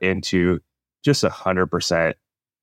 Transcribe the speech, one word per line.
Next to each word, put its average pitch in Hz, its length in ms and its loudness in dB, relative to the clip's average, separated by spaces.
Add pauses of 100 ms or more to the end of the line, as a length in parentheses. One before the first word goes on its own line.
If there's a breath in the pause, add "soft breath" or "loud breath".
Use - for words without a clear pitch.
into 90 580 0 (440)
just 143 200 2
a 92 60 2
hundred 92 380 -2
percent 85 500 -2 (460)